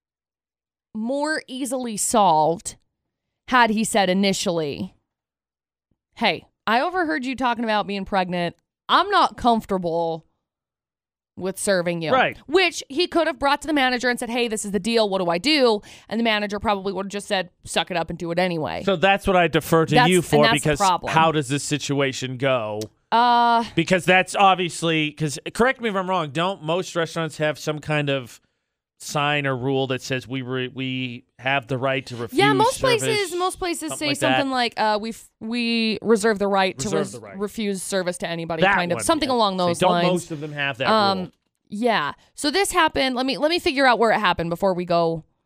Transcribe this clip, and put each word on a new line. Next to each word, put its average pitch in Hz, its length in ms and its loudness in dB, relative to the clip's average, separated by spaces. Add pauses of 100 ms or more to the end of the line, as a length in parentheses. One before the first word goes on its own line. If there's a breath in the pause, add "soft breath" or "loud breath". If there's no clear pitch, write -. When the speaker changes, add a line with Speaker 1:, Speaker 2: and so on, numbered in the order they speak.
(960)
Speaker 1:
more 285 520 -2
easily 254 500 -6
solved 170 800 2 (720)
had 240 220 4
he 220 140 0
said 190 260 2
initially, 185 840 -2 (1200)
"Hey, 190 300 0 (220)
I 233 140 2
overheard 311 440 -2
you 262 100 -4
talking 240 280 -2
about 214 240 0
being 196 180 -6
pregnant. 180 500 -2 (340)
I'm 330 200 4
not 330 280 2
comfortable 170 880 -2 (1120)
with 185 220 -6
serving 175 420 0
you." 156 100 0
Speaker 2:
Right. 202 260 2 (100)
Speaker 1:
Which 349 420 2
he 320 180 -2
could 320 200 2
have 285 120 -4
brought 285 220 0
to 285 60 -10
the 311 60 0
manager 254 360 2
and 247 100 -2
said, 240 100 -6
"Hey, 240 180 -2
this 214 180 -6
is 202 60 -6
the 202 80 0
deal. 220 300 2
What 190 100 -2
do 175 100 0
I 170 80 0
do?" 247 440 4 (280 loud breath)
And 214 100 -4
the 233 40 0
manager 208 360 0
probably 202 340 -2
would 190 140 -6
have 185 40 -10
just 202 160 -8
said, 185 220 -2 (140)
"Suck - 280 -2
it 180 60 -2
up 165 120 -2
and 170 100 -10
do 170 120 -6
it 170 80 0
anyway." 156 460 -2
Speaker 2:
So 190 100 2
that's 196 320 2
what 190 80 2
I 175 120 4
defer 160 380 2
to 147 100 0
Speaker 1:
That's, 147 140 6
Speaker 2:
you 180 80 4
Speaker 1:
and 170 80 2
Speaker 2:
for, 147 200 4
Speaker 1:
that's 113 80 4 (100)
the 156 60 2
Speaker 2:
because 147 100 0
Speaker 1:
problem. 175 320 0
Speaker 2:
how 160 200 6
does 147 160 -2
this 139 160 -2
situation 135 760 -2
go? 117 440 -2 (300)
Speaker 1:
Uh, 233 540 4 (100)
Speaker 2:
Because 170 300 0
that's 180 300 4
obviously, 170 760 2
'cause 151 260 -6 (160)
correct 262 280 0
me 226 80 -2
if 190 60 -4
I'm 185 140 -2
wrong, 170 220 -2
don't 170 320 -2
most 175 320 -4
restaurants 165 440 -4
have 151 200 -2
some 151 200 -6
kind 147 300 -2
of 135 300 -6 (640)
sign 147 460 -2
or 131 100 -2
rule 131 300 0
that 127 140 -4
says 127 280 -6
we 131 140 -6
re-, 127 260 -6
we 127 560 -8 (140)
have 131 280 -2
the 135 100 -4
right 135 280 -2
to 120 100 -12
refuse 120 220 -6
Speaker 1:
Yeah, 415 160 4
most 440 240 2
Speaker 2:
service, 494 260 2
Speaker 1:
places, 392 320 -2
most 359 240 -4
places 339 300 -6
Speaker 2:
something 262 80 -8
Speaker 1:
say 302 120 -4
Speaker 2:
like 285 80 -4
Speaker 1:
something 262 300 0
Speaker 2:
that? 269 60 -4
Speaker 1:
like, 240 260 -2
uh, 214 220 0
we 226 80 -8
f-, - 200 -14 (120)
we 233 600 -2
reserve 214 360 4
the 202 80 0
right 190 300 2
to - 80 -6
Speaker 2:
Reserve 156 140 -2
Speaker 1:
res-, 196 140 -4
Speaker 2:
the 120 60 -14
right. 196 180 -16
Speaker 1:
refuse 202 460 -4
service 180 360 -4
to 175 100 -6
anybody, 165 320 -4
Speaker 2:
That 196 140 4
Speaker 1:
kind 175 180 0
of, - 40 -2
Speaker 2:
one, - 60 -6
Speaker 1:
something 320 240 0
Speaker 2:
yeah. 254 80 0
Speaker 1:
along 202 220 2
Speaker 2:
Say, 180 80 2
Speaker 1:
those 170 140 0
Speaker 2:
don't 185 120 4
Speaker 1:
lines. 175 160 2
Speaker 2:
most 180 240 0
of 156 80 -8
them 151 140 -10
have 139 240 -4
that 131 100 -2
Speaker 1:
Um, 202 300 2
Speaker 2:
rule? 180 140 -8 (360)
Speaker 1:
yeah. 202 460 -2 (220 soft breath)
So 294 160 -2
this 381 200 0
happened. 285 440 0
Let 254 100 -2
me, 262 140 -2
let 294 100 0
me 349 100 0
figure 277 280 2
out 233 120 4
where 220 120 4
it 175 80 2
happened 175 320 0
before 190 240 0
we 180 100 -4
go, 170 400 0 (200)